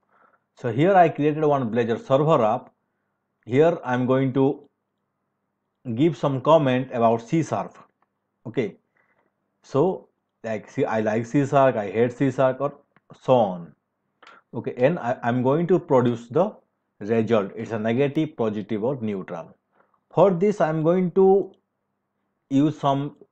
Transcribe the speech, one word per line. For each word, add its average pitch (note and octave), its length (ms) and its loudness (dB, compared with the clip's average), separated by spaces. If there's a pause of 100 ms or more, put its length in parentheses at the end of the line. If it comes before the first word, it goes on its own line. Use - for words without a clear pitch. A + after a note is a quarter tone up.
(560)
So A#2+ 160 -6
here E3+ 240 2
I F3 120 8
created D3+ 360 -2
one C#3 260 0
Blazor A2+ 340 -2
Server C#3+ 400 2
App. A2 280 -4 (720)
Here D#3 400 2
I B2 100 -4
am B2+ 120 -2
going C3 260 0
to C3+ 360 -2 (1300)
give D3+ 220 0
some C3+ 240 -2
comment C3+ 520 2
about A#2 300 2
C D#3+ 220 -2
sharp. G2 340 -8 (680)
Okay, A2+ 300 -4 (880)
so E3+ 460 -2 (340)
like, A2 260 -8
see, C3+ 160 -4
I A2+ 140 -4
like A2 280 -2
C C#3+ 200 0
sharp, C3+ 300 2
I G2+ 160 -6
hate A#2+ 260 0
C C#3 140 0
sharp, C3 280 0
or C#3+ 140 -6 (480)
so C3 120 4
on. F2+ 380 0 (800)
Okay, - 240 -10
and C#3+ 220 2
I, A#2+ 240 -4
I'm A#2+ 220 -2
going D#3 240 0
to F3+ 100 2
produce B2 480 0
the F3+ 300 -2 (420)
result. G#2+ 560 0
It's G#2+ 180 -10
a A#2 60 -6
negative, C#3 600 -2
positive, G#2+ 440 -4
or C3+ 200 -4
neutral. F#2 520 -10 (600)
For F#3 160 6
this, G3 320 0
I'm D#3 200 -2
going F3 280 0
to F#3+ 420 4 (960)
use C#3+ 300 2
some C#3+ 380 -2 (160)